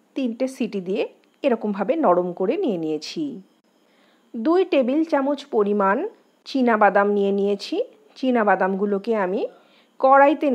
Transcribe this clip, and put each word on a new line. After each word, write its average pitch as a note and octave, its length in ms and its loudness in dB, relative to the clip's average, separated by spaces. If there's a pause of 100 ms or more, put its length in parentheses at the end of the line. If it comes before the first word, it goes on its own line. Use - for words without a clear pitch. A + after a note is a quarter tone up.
(160)
তিনটে B3+ 300 -4 (100)
সিটি G3+ 320 -6
দিয়ে A3 160 -2 (400)
এরকমভাবে G#3+ 500 -2 (120)
নরম F3+ 220 2 (120)
করে G3 140 0 (100)
নিয়ে G3+ 200 -2
নিয়েছি। D#3 400 -6 (1080)
দুই D#4 280 0 (120)
টেবিল C4+ 280 2 (100)
চামচ C#4 280 0 (160)
পরিমাণ G#3 420 2 (520)
চীনা A#3+ 320 2
বাদাম G3+ 260 4 (100)
নিয়ে G3 220 0
নিয়েছি। G3+ 360 -4 (420)
চীনা B3 320 0
বাদামগুলোকে G3 600 0 (140)
আমি G3 160 -4 (580)
কড়াইতে C#4 560 6